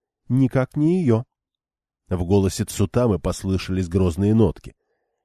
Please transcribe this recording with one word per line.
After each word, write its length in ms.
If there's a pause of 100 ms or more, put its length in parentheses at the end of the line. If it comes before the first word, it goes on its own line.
(280)
никак 480
не 260
ее». 240 (800)
В 160
голосе 420
Цутамы 540
послышались 680
грозные 440
нотки, 420 (500)